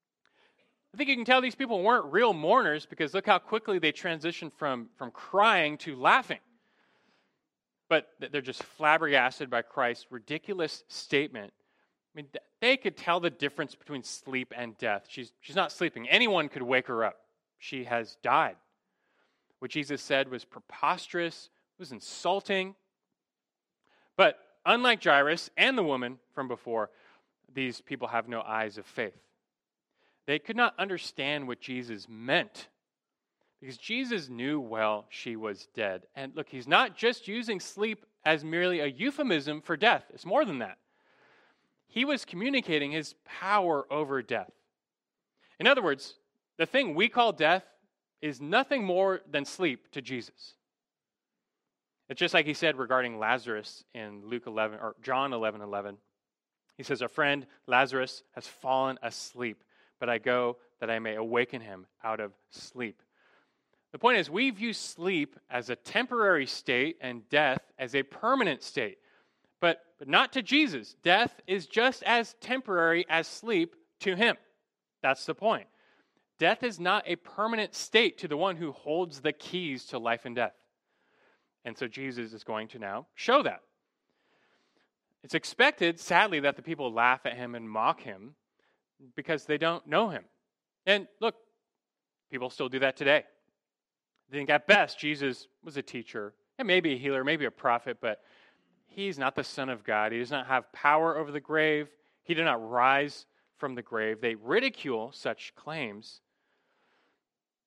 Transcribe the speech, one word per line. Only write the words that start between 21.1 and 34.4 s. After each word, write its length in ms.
was 140
insulting. 840
But 220
unlike 400
Jairus 520
and 200
the 60
woman 360
from 160
before, 420
these 300
people 260
have 180
no 140
eyes 380
of 80
faith. 320
They 120
could 180
not 220
understand 720
what 100
Jesus 480
meant 640
because 180
Jesus 500
knew 320